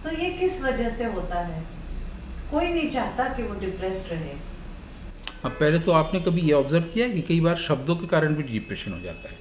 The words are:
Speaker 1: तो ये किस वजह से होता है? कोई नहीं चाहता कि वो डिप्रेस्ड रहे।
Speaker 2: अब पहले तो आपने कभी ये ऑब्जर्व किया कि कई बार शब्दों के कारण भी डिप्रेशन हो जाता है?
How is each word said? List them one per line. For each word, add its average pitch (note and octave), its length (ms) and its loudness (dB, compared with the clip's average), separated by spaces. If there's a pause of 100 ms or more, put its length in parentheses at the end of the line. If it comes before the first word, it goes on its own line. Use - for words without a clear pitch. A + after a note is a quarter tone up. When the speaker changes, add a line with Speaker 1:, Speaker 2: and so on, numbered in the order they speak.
Speaker 1:
तो D#4+ 80 -4
ये E4 180 -2
किस F#4 320 0
वजह A#3 280 0
से A#3 160 -2
होता F3 340 -2
है? E3 240 -4 (880)
कोई E4 160 2
नहीं E4+ 220 0
चाहता B3 400 0
कि B3 140 -4
वो G3+ 160 -6
डिप्रेस्ड F#3 540 -4
रहे। D#3 200 -6 (1120)
Speaker 2:
अब B2 60 0
पहले D#3 280 4
तो F3 120 2
आपने D#3+ 280 4
कभी F3 220 2
ये D#3 100 6
ऑब्जर्व D3 320 6
किया A3+ 240 0
कि G3 140 0
कई E3 200 4
बार E3+ 140 4
शब्दों D3 400 0
के E3+ 120 -6
कारण D#3 280 4
भी D3+ 80 -2
डिप्रेशन G#2+ 500 -4
हो E2+ 60 -8
जाता F2 300 -10
है? - 120 -12